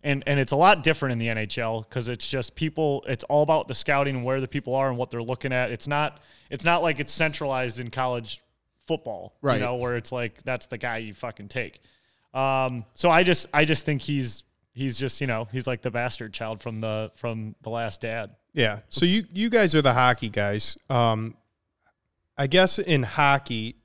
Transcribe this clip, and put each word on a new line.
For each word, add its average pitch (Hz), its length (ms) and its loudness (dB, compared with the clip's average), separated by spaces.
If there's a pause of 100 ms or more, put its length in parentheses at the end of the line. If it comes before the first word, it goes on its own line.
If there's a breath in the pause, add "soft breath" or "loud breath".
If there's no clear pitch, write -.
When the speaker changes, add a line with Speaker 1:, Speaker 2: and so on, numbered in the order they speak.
Speaker 1:
And, 139 240 0
and 143 120 2
it's 131 140 0
a 139 40 2
lot 180 260 6
different 147 300 2
in 117 60 -2
the 113 100 -2
N 113 100 -2
H 107 200 -6
L 113 260 -4
'cause 120 240 -6
it's 120 200 -6
just 127 260 -4
people, 156 540 -2
it's 123 160 -4
all 147 180 2
about 156 260 2
the 131 60 -6
scouting 139 420 0
and 123 80 -4
where 131 160 0
the 127 80 -4
people 127 260 -4
are 135 140 2
and 127 80 -2
what 123 140 -4
they're 120 120 -6
looking 117 300 -4
at. 127 200 0
It's 113 160 -8
not, 147 320 -2 (300 soft breath)
it's 139 140 -10
not 170 180 4
like 156 180 0
it's 143 120 -6
centralized 131 680 -2
in 120 100 -8
college 123 500 -4 (460)
football, 107 560 -6
Speaker 2:
Right. 131 160 2
Speaker 1:
you 104 60 0
know, 123 120 -2
where 123 200 -2
it's 117 160 -8
like, 120 320 -8
that's 127 220 -6
the 120 120 -12
guy 113 200 -6
you 110 140 -12
fucking 107 360 -12
take. 110 320 -8 (520)
Um, 131 520 0 (100)
so 175 160 4
I 165 140 8
just, 175 280 2
I 151 120 6
just 151 200 0
think 147 180 0
he's, 135 420 -4 (300)
he's 127 240 -4
just, 131 220 -4
you 143 60 -2
know, 113 240 -2
he's 120 160 -4
like 123 160 -4
the 127 80 -4
bastard 117 420 -4
child 110 300 -8
from 110 180 -8
the, 110 360 -4
from 110 460 -6
The 113 80 -10
Last 117 320 -6
Dad. 113 340 -8 (160)
Speaker 3:
Yeah. 113 360 2
So - 180 0
Speaker 1:
Let's 185 100 4
Speaker 3:
you, 220 160 0
you 214 180 0
guys 208 240 6
are 156 80 6
the 131 120 6
hockey 123 340 4
guys. 101 500 -2 (100)
Um, 113 460 2 (1040)
I 139 80 2
guess 185 320 6
in 165 240 2
hockey 123 840 2